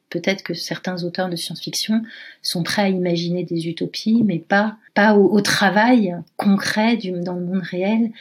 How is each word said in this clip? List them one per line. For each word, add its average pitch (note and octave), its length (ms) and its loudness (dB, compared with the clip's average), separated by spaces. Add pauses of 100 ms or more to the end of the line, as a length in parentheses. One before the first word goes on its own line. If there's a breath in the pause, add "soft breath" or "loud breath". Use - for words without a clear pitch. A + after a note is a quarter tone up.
peut-être G3 320 -4
que - 140 -8
certains F3 480 -8
auteurs F3+ 260 -4
de F3 60 -6
science-fiction F3+ 680 -4 (400 loud breath)
sont - 220 -4
prêts - 180 -2
à G3 80 2
imaginer F3 540 -2
des E3+ 240 -4
utopies, G3 580 0
mais E3+ 140 0
pas, G#3 380 0 (180 loud breath)
pas G#3+ 180 6
au, G3 180 6
au G3+ 100 4
travail G3+ 720 2 (220)
concret G#3+ 600 2
du, F#3 140 -6
dans F3+ 240 -4
le F3+ 100 -4
monde F#3 160 -2
réel, G#3 600 0